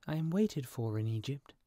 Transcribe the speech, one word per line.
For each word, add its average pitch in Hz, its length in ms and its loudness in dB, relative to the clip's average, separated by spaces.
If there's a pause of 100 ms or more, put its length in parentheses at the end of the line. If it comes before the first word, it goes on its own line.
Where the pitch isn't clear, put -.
I 156 100 -2
am 160 140 2
waited 180 380 2
for 113 300 -2
in 110 80 0
Egypt 113 480 -4 (120)